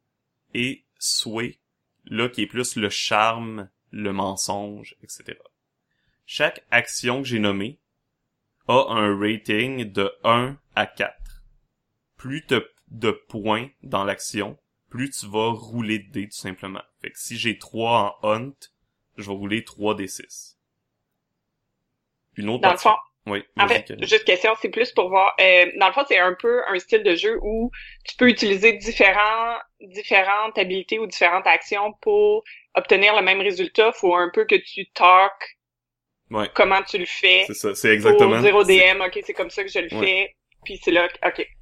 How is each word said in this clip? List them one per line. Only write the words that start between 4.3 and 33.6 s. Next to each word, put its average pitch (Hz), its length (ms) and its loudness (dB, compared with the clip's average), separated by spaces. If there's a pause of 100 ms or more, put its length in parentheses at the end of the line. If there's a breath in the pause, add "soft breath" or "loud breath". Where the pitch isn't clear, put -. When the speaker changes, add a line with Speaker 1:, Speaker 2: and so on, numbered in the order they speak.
Speaker 1:
et 110 60 -20
cetera. - 360 -20 (800)
Chaque - 460 -6
action 120 500 -2
que 135 80 -10
j'ai 120 100 -4
nommée 104 400 -4 (880)
a 123 200 2
un 104 320 0
rating 110 720 -4
de 98 180 -2 (140)
un 123 340 0 (160)
à 107 120 -2
quatre. - 560 -12 (720)
Plus 139 300 -12
t'as 120 160 0 (260)
de 113 220 -4
points 107 580 -6 (140)
dans 98 220 -4
l'action, 101 540 -6 (300)
plus 131 220 -10
tu - 160 -14
vas 110 240 -2
rouler 110 480 -6
de 98 120 -20
dés, 202 180 -10
tout - 100 -18
simplement. 95 440 -12 (200)
Fait - 80 -14
que - 80 -18
si - 180 -14
j'ai 110 220 -4
trois 113 640 -2
en 107 80 0
Hunt, 120 240 -4 (640)
je 101 80 -16
vais 98 100 -8
rouler 101 280 -6
trois 104 300 -4
D 98 120 -8
six. - 460 -18 (1800)
Une - 120 -8
autre 127 140 -4
Speaker 2:
Dans 190 100 4
le - 20 -4
Speaker 1:
partie. - 140 -8
Speaker 2:
fond, - 440 -2
Speaker 1:
Oui, 101 100 -4 (140)
Speaker 2:
en 202 100 2
Speaker 1:
vas-y, - 120 2
Speaker 2:
fait, - 60 -8
Speaker 1:
Karine. 107 220 -10
Speaker 2:
juste 214 180 2
question, 220 360 2
c'est 214 80 -4
plus 226 240 -4
pour 185 160 0
voir, 190 320 2
euh, 180 260 6 (120)
dans 190 100 4
le 185 40 -2
fond, 277 140 -2
c'est 202 120 2
un 180 160 2
peu 240 340 -2
un 185 100 -2
style 214 240 0
de 185 120 2
jeu 196 280 -2
où 226 280 -4 (340 loud breath)
tu - 120 -14
peux 247 120 6
utiliser 214 460 4
différents, 214 840 2 (240)
différentes 202 800 -2
habiletés 190 400 -4
ou 220 80 -6
différentes 185 400 0
actions 202 460 0 (100)
pour 208 400 2 (320 loud breath)
obtenir 196 420 4
le 202 60 4
même 190 180 2
résultat. 190 520 2